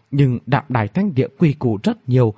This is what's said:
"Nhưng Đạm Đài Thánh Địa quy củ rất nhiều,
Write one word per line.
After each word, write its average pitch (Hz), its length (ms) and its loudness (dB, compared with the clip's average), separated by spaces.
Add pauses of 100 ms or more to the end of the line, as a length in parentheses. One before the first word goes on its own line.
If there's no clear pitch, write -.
(120)
"Nhưng 139 340 2
Đạm 127 240 -2
Đài 117 180 0
Thánh 190 280 -4
Địa 127 120 0 (100)
quy 156 160 2
củ 110 300 -4
rất 220 260 -4
nhiều, 123 280 2